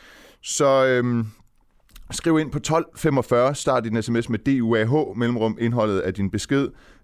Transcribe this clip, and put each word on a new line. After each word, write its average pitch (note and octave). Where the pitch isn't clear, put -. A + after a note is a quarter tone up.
Så, C3+
øh, B2
skriv D#3+
ind D3+
på D3
tolv D#3+
femogfyrre, C3+
start B2+
din A2+
S A#2+
M A#2
S -
med A2+
D C3+
U A2+
A A2
H, A#2+
mellemrum, A#2
indholdet A2
af F#2
din G2
besked. C#3